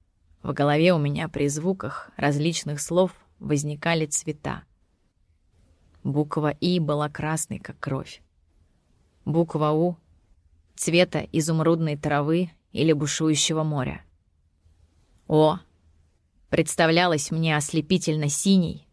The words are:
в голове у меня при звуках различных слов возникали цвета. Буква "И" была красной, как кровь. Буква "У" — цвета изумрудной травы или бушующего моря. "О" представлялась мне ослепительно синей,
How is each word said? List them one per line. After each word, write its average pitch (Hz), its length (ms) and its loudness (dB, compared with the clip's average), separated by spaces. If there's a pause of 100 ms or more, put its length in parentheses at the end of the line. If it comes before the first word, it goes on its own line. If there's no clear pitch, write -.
(420)
в - 120 -6
голове 147 400 2
у 170 40 2
меня 147 320 -2
при 143 180 -2
звуках 156 720 -6
различных 147 640 -2
слов 180 320 0 (260)
возникали 151 680 -2
цвета. - 560 -6 (1400)
Буква 147 480 -2
"И" 175 280 0
была 147 300 -2
красной, 156 500 -6
как - 200 -18
кровь. - 420 -8 (1040)
Буква 156 460 0
"У" — 170 260 0 (800)
цвета 170 440 2 (120)
изумрудной 160 680 0
травы 151 540 0 (200)
или 160 220 2
бушующего 156 680 0
моря. 143 400 -4 (1200)
"О" 156 320 4 (880)
представлялась 160 840 2
мне 160 240 0
ослепительно 151 720 0
синей, 165 640 2